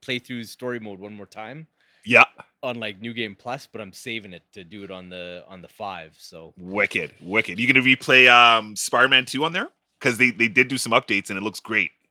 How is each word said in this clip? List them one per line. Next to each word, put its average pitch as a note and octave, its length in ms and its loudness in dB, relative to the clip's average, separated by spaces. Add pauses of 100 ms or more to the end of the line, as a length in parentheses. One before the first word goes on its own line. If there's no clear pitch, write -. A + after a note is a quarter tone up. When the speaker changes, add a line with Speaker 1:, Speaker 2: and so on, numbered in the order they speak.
Speaker 1:
play B2+ 180 -6
through A#2+ 260 -12
story A#2+ 340 -10
mode G#2 200 -14
one G#2 160 -16
more G2+ 100 -18
time A#2+ 420 -18 (380)
Speaker 2:
Yeah. A#2+ 200 4 (380)
Speaker 1:
on, B2 160 -6
like, G#2+ 220 -10
New A#2 120 -10
Game A2 220 -8
Plus, B2+ 320 -12
but G#2+ 140 -14
I'm F#2+ 120 -16
saving A2 400 -14
it E2+ 100 -20 (100)
to G2 100 -20
do G2 200 -18
it F#2+ 80 -14
on F#2 180 -16
the, F2+ 380 -16
on F#2 140 -20
the E2+ 80 -20
five, F2+ 500 -14
so. E2 380 -20
Speaker 2:
Wicked, F#2 640 -4
wicked. F#2 380 -2
You A#2+ 120 0
gonna C3 140 2
replay, C3 440 6
um, A2+ 460 6
Spider-Man B2+ 500 2
Two C3+ 200 -4
on E3 80 -4
there? G#3+ 160 -6 (300)
'Cause A#2+ 180 -2
they, B2 140 4
they A#2 160 0
did B2 200 2
do C3 100 -6
some B2 140 -6
updates, A2 380 0
and G2+ 80 -8
it G2 60 -8
looks G#2 160 -8
great. G#2+ 320 -4 (200)